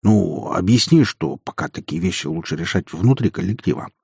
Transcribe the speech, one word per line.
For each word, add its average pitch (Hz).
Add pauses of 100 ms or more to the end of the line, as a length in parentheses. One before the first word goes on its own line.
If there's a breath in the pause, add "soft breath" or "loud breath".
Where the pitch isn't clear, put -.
Ну, 95
объясни, 120
что 71
пока -
такие -
вещи 90
лучше 80
решать -
внутри 113
коллектива. - (140)